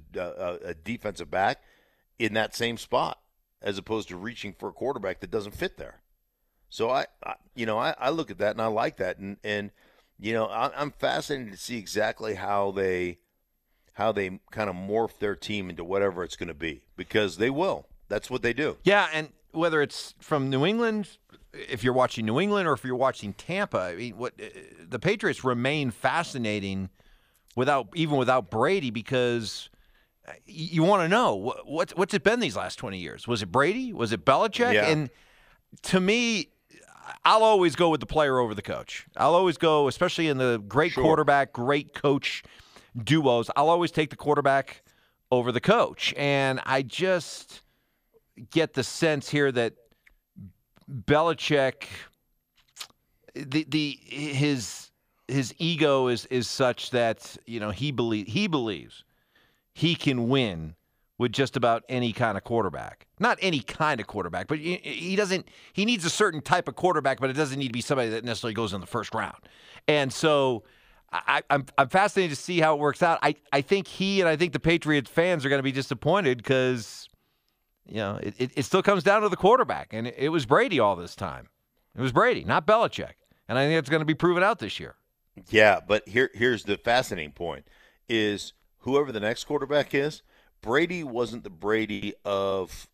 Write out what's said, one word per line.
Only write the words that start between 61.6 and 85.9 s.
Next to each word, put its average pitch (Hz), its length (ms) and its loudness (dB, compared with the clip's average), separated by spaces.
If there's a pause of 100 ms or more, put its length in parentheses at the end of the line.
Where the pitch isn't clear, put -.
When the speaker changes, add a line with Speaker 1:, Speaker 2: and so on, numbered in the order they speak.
Speaker 2:
any 123 220 -2
kind 110 260 -2
of 95 60 -6
quarterback. 90 640 -4 (120)
Not 220 220 2
any 175 200 0
kind 147 400 -2
of 101 60 -10
quarterback, 87 400 -6
but 156 120 -2
he, 165 180 -4
he 160 380 -8
doesn't, 190 320 0 (240)
he 196 140 0
needs 226 200 0
a 170 40 0
certain 175 320 2
type 180 260 0
of 135 80 -10
quarterback, 147 440 2
but 131 100 0
it 131 40 -2
doesn't 139 240 -2
need 139 100 -4
to 120 60 -6
be 120 80 -2
somebody 127 280 0
that 113 160 -4
necessarily 117 280 -4
goes 104 200 -2
in 98 80 -6
the 85 60 -14
first 110 280 -6
round. 107 220 -4 (500)
And 147 240 2
so 139 520 2 (480)
I, 131 380 -2
I'm, 139 160 2 (120)
I'm 135 120 4
fascinated 185 460 2
to - 60 -12
see 175 180 -2
how 156 140 6
it 143 60 0
works 147 240 0
out. 165 180 2
I, 151 140 2 (180)
I 143 80 2
think 196 260 0
he 196 320 0
and 180 80 4
I 160 80 4
think 160 160 0
the 139 80 -4
Patriots 156 500 2
fans 170 360 2
are 139 40 2
gonna 139 140 2
be 135 80 0
disappointed 135 720 0
'cause, 127 640 0 (800)
you - 120 -10
know, 104 240 -4
it, 107 180 -8
it, 127 160 -2
it 143 80 -2
still 190 180 2
comes 196 220 2
down 202 180 4
to 214 80 0
the 175 80 -2
quarterback, 190 560 4
and 113 140 -6
it, 117 100 -10
it 139 120 0
was 160 180 -2
Brady 185 320 4
all 101 160 4
this 85 200 -10
time. 65 340 -8 (460)
It 95 60 -8
was 131 100 0
Brady, 170 320 2
not 139 220 0
Belichick. 214 480 2 (340)
And 120 120 0
I 139 80 4
think 160 100 2
that's 135 120 -2
gonna 156 160 2
be 151 100 0
proven 175 260 2
out 202 160 2
this 104 220 -8
year. - 160 -14 (540)
Speaker 1:
Yeah, 107 380 8
but 104 200 2